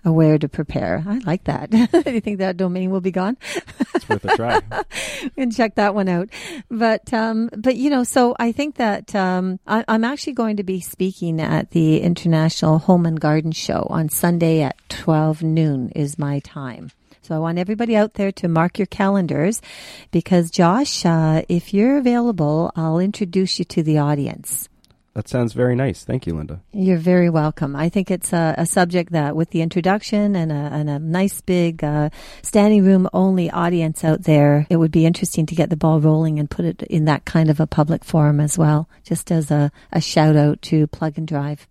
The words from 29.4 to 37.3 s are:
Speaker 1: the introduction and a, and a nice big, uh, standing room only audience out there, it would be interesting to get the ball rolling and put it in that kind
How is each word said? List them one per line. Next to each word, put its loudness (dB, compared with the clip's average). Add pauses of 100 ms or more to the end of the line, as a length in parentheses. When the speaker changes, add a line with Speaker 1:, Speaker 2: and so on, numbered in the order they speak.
Speaker 1:
the 0
introduction 0
and -2
a, -2
and -4
a -4
nice -2
big, 0
uh, 0 (320)
standing 4
room 6
only 2
audience -2
out 0
there, 4
it 2
would 4
be 4
interesting 0
to -8
get 0
the 0
ball 2
rolling 2
and -4
put -4
it -4
in 0
that 0
kind 2